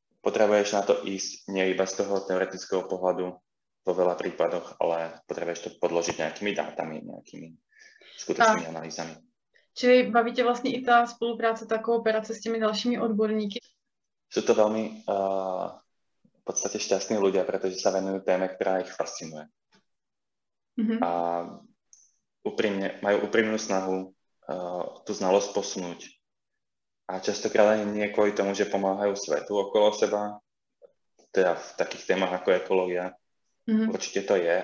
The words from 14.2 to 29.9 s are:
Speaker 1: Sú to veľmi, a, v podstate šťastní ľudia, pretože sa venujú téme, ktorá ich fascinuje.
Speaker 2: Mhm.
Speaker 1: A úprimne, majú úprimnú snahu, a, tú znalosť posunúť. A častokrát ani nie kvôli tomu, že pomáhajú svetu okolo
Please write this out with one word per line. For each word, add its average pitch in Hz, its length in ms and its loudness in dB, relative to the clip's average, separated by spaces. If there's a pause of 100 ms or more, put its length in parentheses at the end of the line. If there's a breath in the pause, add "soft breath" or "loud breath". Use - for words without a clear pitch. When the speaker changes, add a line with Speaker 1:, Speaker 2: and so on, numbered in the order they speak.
Speaker 1:
Sú 107 160 0
to 117 80 6
veľmi, 110 560 0
a, 101 40 0 (1160)
v - 160 -20
podstate 101 320 -4
šťastní 98 400 -2
ľudia, 95 260 2
pretože 95 320 -4
sa - 140 0
venujú 95 340 -2
téme, 92 240 2
ktorá 95 320 -2
ich 90 80 -8
fascinuje. 80 560 -10 (1300)
Speaker 2:
Mhm. 220 240 0
Speaker 1:
A 87 60 0 (1300)
úprimne, 101 640 -2
majú 101 260 2
úprimnú 110 300 2
snahu, 95 500 -2 (400)
a, 76 60 -6 (500)
tú - 80 -6
znalosť 98 400 4
posunúť. 90 480 -6 (1080)
A 92 80 -6
častokrát 107 560 2
ani 107 160 0
nie 104 180 -2
kvôli 104 220 4
tomu, 101 240 0
že 101 160 0
pomáhajú 98 480 0
svetu 76 400 -2
okolo 104 340 4